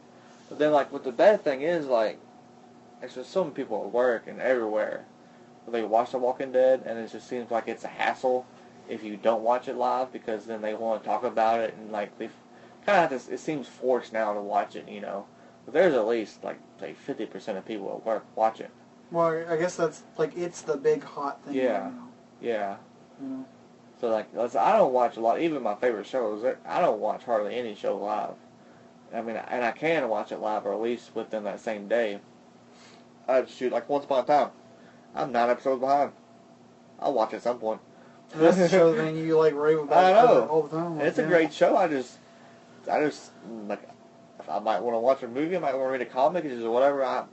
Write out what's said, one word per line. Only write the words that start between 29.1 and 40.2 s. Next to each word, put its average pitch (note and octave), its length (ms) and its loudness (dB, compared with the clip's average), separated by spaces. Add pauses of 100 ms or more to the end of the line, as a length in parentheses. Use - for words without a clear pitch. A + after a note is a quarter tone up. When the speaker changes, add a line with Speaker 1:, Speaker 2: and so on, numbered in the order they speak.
Speaker 1:
I A2+ 80 -6
mean, A2+ 160 -6
and B2 280 -4
I A2+ 80 0
can D3+ 360 0
watch A2 240 -4
it F#2 60 -8
live, G#2+ 260 -4
or G2+ 80 -2
at G#2 80 -2
least A#2 360 -6
within A2 280 -6
that G2 160 -6
same G#2 280 -6
day. G#2+ 320 -2 (1080)
I B2+ 180 4
shoot, B2 260 -4
like, A#2 160 -2
Once C#3+ 160 0
Upon B2+ 200 0
a - 20 -18
Time. C#3+ 240 4 (640)
I'm C#3+ 180 -4
nine A#2+ 180 4
episodes B2+ 300 0
behind. C3+ 320 2 (880)
I'll D3 120 -2
watch A2 200 0
it A2+ 40 -6
at G2 60 -10
some A#2+ 160 -2
point. A2 220 -4 (520)
Speaker 2:
And D#3 100 0
that's E3+ 160 8
the F3 100 6
show E3 260 6
Speaker 1:
<laughs> - 0 -
Speaker 2:
thing D#3+ 220 -2
you, D#3+ 200 0
like, D#3 180 6
rave D3+ 260 2
about D3+ 240 6
Speaker 1:
I F#3 80 8
know. G#3+ 340 8